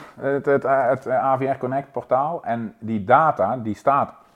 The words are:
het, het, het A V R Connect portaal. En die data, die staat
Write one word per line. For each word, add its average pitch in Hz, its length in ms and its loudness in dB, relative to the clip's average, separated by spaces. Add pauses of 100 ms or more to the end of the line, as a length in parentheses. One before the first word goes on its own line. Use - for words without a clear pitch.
(200)
het, 139 260 -4
het, 139 160 4
het 131 460 2
A 131 300 0
V - 20 -4
R 131 180 -2
Connect 135 340 -6
portaal. 139 520 -2
En 117 340 -6
die 107 260 -4
data, 131 520 4
die 110 180 -6
staat 135 400 0 (220)